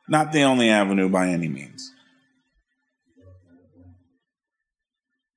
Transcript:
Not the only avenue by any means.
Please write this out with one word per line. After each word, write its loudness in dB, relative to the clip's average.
Not 0
the 2
only 2
avenue 2
by 0
any -4
means. -14